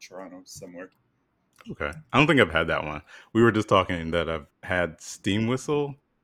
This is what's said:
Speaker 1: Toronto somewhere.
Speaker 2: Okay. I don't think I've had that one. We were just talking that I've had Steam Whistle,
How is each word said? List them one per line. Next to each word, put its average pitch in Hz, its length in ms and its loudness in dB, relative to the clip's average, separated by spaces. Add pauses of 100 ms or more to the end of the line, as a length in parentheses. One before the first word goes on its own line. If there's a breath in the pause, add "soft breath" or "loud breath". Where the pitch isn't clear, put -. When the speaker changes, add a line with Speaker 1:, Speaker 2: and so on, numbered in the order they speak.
Speaker 1:
Toronto 90 440 -16
somewhere. 90 460 -18 (800)
Speaker 2:
Okay. 73 200 -6 (220)
I 117 60 4
don't 147 80 6
think 147 140 4
I've 92 100 4
had 80 180 0
that 78 160 -2
one. 76 180 -8 (320 loud breath)
We 113 80 6
were 117 100 8
just 107 160 0
talking 90 440 2
that 82 180 0
I've 80 160 -6 (160)
had 87 380 -2
Steam 107 460 -4
Whistle, 139 480 -4 (300)